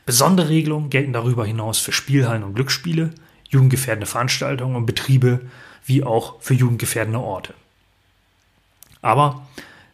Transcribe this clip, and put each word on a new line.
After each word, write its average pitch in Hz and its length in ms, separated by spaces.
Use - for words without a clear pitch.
Besondere 147 440
Regelungen 151 400
gelten 135 240
darüber 117 320
hinaus 110 340
für - 120
Spielhallen 120 520
und 98 120
Glücksspiele, 160 580
jugendgefährdende 117 560
Veranstaltungen 127 720
und 117 100
Betriebe, 123 560
wie 131 180
auch 113 380
für - 120
jugendgefährdende 117 640
Orte. 98 340
Aber, 131 460